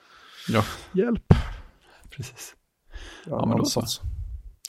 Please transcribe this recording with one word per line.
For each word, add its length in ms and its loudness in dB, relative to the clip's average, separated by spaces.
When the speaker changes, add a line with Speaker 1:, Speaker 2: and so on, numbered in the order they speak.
Speaker 1:
Ja. 140 4
Speaker 2:
Hjälp. 400 4
Speaker 1:
Precis. 460 -14
Speaker 2:
Ja, 60 -8
Speaker 1:
Ja, 140 0
men 120 2
då 80 2
så. 140 0
Speaker 2:
någonstans. 220 -4